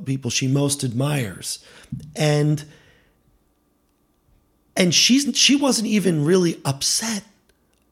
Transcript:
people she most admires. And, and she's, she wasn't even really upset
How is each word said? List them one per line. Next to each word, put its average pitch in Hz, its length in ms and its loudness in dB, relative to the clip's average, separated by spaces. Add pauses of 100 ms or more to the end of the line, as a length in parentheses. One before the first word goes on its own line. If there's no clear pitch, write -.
people 131 260 -4
she - 160 -2
most 139 380 0
admires. 127 800 -4 (520)
And, 151 480 2 (2000)
and 180 180 2
she's, 262 420 2
she 277 200 4
wasn't 247 320 0
even 175 360 0
really 175 400 2
upset 196 600 -4 (680)